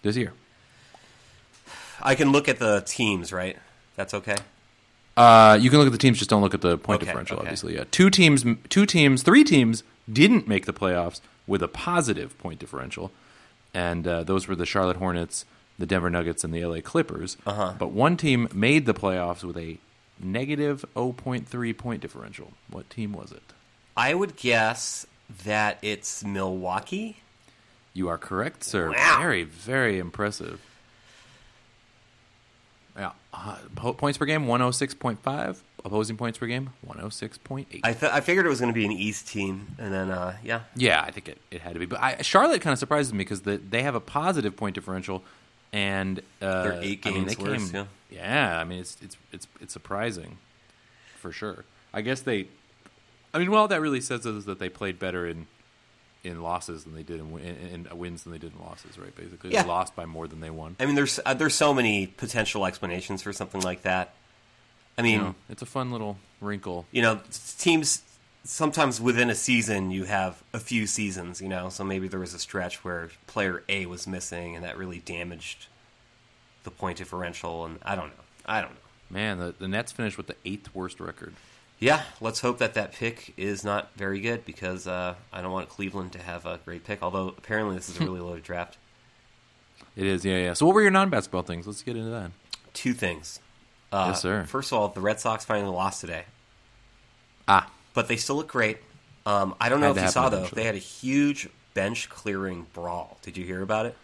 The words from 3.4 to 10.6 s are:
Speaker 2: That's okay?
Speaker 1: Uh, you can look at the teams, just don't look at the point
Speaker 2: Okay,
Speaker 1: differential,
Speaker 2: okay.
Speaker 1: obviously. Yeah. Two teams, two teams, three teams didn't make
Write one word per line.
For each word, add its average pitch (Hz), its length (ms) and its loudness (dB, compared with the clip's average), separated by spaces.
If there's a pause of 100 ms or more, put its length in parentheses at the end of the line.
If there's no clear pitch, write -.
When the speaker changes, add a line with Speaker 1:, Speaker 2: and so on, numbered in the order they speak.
Speaker 2:
That's 98 180 -6
okay? 101 220 -2 (800)
Speaker 1:
Uh, 113 440 12
you 127 100 6
can 147 100 10
look 139 60 10
at 123 60 6
the 120 60 -4
teams, 127 200 8
just - 120 -2
don't 104 120 8
look 98 120 4
at 95 60 -2
the 87 180 4
point 85 240 0
Speaker 2:
Okay, - 40 -4
Speaker 1:
differential, - 320 -4
Speaker 2:
okay. - 80 -4
Speaker 1:
obviously. 80 280 -6
Yeah. - 160 -4
Two 185 200 10
teams, 151 340 8 (240)
two 202 180 6
teams, 139 380 6
three 262 180 12
teams 123 400 6 (280)
didn't 165 360 8
make 101 200 2